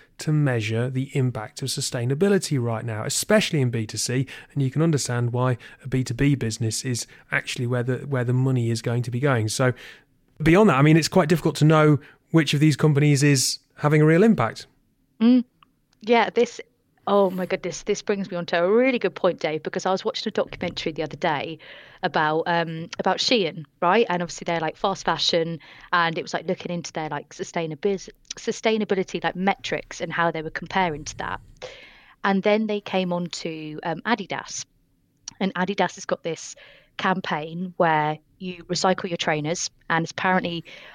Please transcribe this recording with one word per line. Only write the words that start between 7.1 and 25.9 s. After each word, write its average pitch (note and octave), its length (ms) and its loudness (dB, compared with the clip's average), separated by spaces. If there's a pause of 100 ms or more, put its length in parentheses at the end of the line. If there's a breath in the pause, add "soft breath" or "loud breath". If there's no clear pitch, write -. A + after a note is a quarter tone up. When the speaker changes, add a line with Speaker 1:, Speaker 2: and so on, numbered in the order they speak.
Speaker 1:
actually C3+ 360 -4
where B2 160 0
the, B2 160 -2
where C3+ 260 -4
the B2 80 0
money B2+ 380 2
is A2+ 100 -2
going A#2+ 220 -2
to A#2 80 -8
be A#2+ 100 -4
going. B2 280 0
So B2+ 260 0 (680 loud breath)
beyond F3+ 280 6
that, C3+ 60 4
I C3+ 60 4
mean, D#3 140 8
it's D#3 120 4
quite E3+ 200 4
difficult E3 280 2
to - 80 4
know D3+ 340 6 (320 loud breath)
which D#3+ 240 4
of C#3+ 60 0
these D#3 160 6
companies D3 460 4
is C#3+ 360 4 (180)
having D3+ 260 4
a D#3 40 8
real E3 160 6
impact. B2+ 440 2 (540)
Speaker 2:
Mm. A#3+ 240 6 (560)
Yeah, A3+ 300 2
this, - 300 0 (460)
oh G3+ 240 4
my F#3 160 -4
goodness, F3+ 360 -6
this G3+ 200 -4
brings G3 280 -4
me F3 60 -8
on F3 100 -6
to E3+ 160 0
a F3+ 80 2
really B3 280 4
good F#3+ 160 -2
point, E3+ 260 0
Dave, D#3 220 -4
because - 240 -6
I F#3 40 2
was F#3+ 140 -2
watching - 240 -6
a G#3+ 40 -4
documentary - 600 -6
the D#3+ 100 -6
other D3 140 -8
day D3+ 420 -4 (440 loud breath)
about, D#3+ 440 0
um, E3+ 420 -2 (100)
about - 200 0
Shein, D#3+ 460 0 (160)
right? G3+ 280 4
And F3+ 140 -2
obviously - 220 -10
they're, E3+ 160 -2
like, D#3+ 160 -4
fast G3 280 -4
fashion, E3 540 0 (340 loud breath)